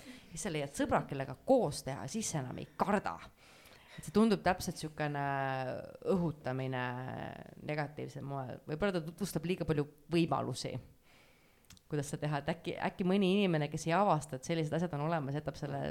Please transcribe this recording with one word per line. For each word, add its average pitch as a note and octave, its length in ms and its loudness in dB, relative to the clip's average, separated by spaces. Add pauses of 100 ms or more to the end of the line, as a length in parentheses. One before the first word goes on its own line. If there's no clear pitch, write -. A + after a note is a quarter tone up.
(280)
Siis - 160 -8
sa F#3+ 80 -2
leiad C#3+ 240 -4
sõbra, A3+ 300 2
kellega C#3 360 -4
koos B3 400 4
teha, B2 240 -6
siis G#3+ 240 -4
sa C#3 140 -2
enam - 160 -8
ei - 160 -8
karda. F#3+ 400 2 (760)
Et - 100 -14
see - 120 -6
tundub G#3 280 6
täpselt F3+ 360 0
siukene D3+ 420 -4 (920)
õhutamine C3 680 0 (800)
negatiivsel C#3+ 640 -6
moel. C3+ 380 -6
Võib-olla F3+ 320 0
ta D#3+ 60 0
tutvustab D#3+ 440 -4
liiga F3+ 180 0
palju D3 200 2 (240)
võimalusi, C#3 640 2 (1120)
kuidas D3 240 -4
seda D3+ 140 -4
teha. D3 180 0
Et D#3+ 80 -2
äkki, E3+ 320 -4
äkki F#3 240 -2
mõni F#3+ 220 6 (100)
inimene, D#3+ 320 4
kes D#3 160 -6
ei E3 80 4
avasta, F3 420 4
et - 140 -6
sellised D#3+ 240 0
asjad E3 240 0
on D3 80 -2
olemas, D3 320 -2
jätab D3+ 180 -4
selle C#3 340 -4